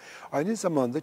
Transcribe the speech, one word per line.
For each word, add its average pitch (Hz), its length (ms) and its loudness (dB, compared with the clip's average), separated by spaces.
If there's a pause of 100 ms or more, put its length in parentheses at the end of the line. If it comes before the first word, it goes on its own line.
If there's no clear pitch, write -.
(320)
aynı 175 240 0
zamanda 147 460 2